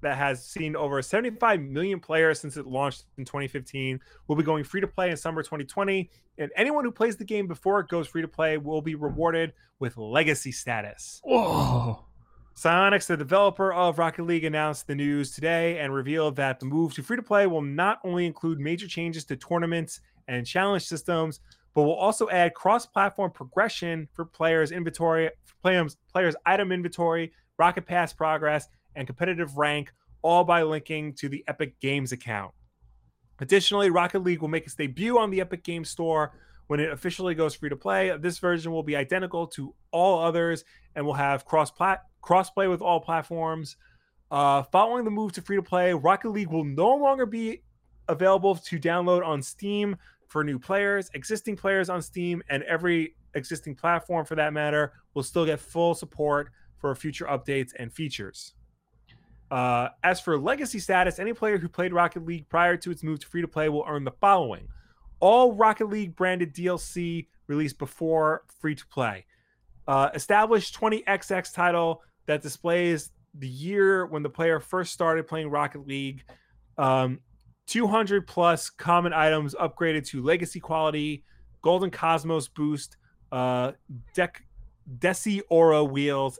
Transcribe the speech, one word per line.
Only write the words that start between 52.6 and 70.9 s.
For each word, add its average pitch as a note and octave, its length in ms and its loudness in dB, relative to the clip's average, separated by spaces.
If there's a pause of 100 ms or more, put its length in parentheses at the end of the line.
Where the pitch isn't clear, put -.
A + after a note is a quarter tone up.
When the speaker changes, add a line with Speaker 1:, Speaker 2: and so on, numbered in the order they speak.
Speaker 1:
every E3 520 0 (180)
existing D3 420 -8
platform E3 500 -2
for D#3+ 100 -8
that D3+ 180 0
matter D3+ 400 0 (200)
will C#3 100 -2
still E3 220 -2
get D3+ 140 0
full E3+ 360 0
support D3 540 -2 (300)
for C#3 160 -2
future D3+ 300 -8
updates C3+ 540 -4
and A#2 140 -10
features. - 600 -10 (960)
Uh, B2 380 0 (160)
as F3+ 160 2
for E3 180 0
legacy A#3 420 -4
status, F3+ 400 0
any G3+ 140 -4
player G#3+ 240 -2
who E3+ 120 -6
played F3+ 240 -4
Rocket F3 320 0
League E3 240 -10
prior F3 280 4
to F3 140 -8
its - 120 -8
move D#3 160 -4
to - 80 -18
free E3+ 140 -4
to E3 60 -4
play D#3 220 -2
will D3 180 -2
earn D3 160 -4
the C3 160 -6
following. E3+ 480 2 (520)
All A#3 340 8
Rocket A3 360 4
League G3+ 260 -4
branded F3+ 380 0
D F3 140 -4
L F3+ 100 0
C E3+ 500 -6 (200)
released D3 320 -2
before D#3 640 0 (160)
free D3+ 160 -2
to - 120 -14
play. G#2+ 380 -4 (600)
Uh, C#3 260 4
established G#3 640 2
twenty A3 320 -2